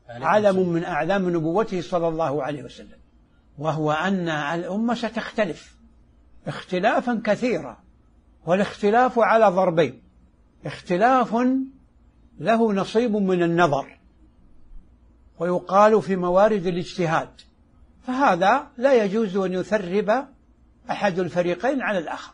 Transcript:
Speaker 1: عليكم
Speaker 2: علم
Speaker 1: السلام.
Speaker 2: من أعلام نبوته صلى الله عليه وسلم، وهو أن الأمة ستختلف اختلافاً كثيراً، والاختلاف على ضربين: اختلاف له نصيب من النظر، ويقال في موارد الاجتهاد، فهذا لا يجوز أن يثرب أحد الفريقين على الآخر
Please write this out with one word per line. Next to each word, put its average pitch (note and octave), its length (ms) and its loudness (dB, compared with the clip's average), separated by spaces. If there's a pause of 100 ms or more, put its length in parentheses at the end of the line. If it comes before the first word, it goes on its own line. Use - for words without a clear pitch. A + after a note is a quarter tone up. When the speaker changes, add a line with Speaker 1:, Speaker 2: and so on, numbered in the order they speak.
Speaker 1:
عليكم B2 180 -8
Speaker 2:
علم G#3 200 4
Speaker 1:
السلام. F#3+ 220 2
Speaker 2:
من E3 160 -2
أعلام F3+ 520 -2
نبوته F3 440 -2
صلى E3+ 280 -2
الله D#3 340 -2
عليه C#3+ 200 -8
وسلم، A2+ 360 -20 (600)
وهو D3+ 340 -2
أن F3 360 -2
الأمة E3+ 680 -4
ستختلف A3 840 -6 (680)
اختلافاً G#3+ 800 -2
كثيراً، G3 520 -2 (680)
والاختلاف G#3 720 2
على A3 280 6
ضربين: E3+ 560 2 (640)
اختلاف A3 720 0 (1040)
له A3 320 2
نصيب G#3+ 440 0
من F#3 260 2
النظر، E3+ 560 0 (1400)
ويقال F#3 640 4
في F#3 140 -2
موارد F#3 500 2
الاجتهاد، E3 600 -4 (760)
فهذا B3+ 640 2 (100)
لا B3 280 4
يجوز G3+ 320 -2
أن F#3 160 -2
يثرب G3+ 760 -2 (640)
أحد F#3+ 280 -2
الفريقين F3+ 640 -2
على F#3 160 -2
الآخر - 360 -10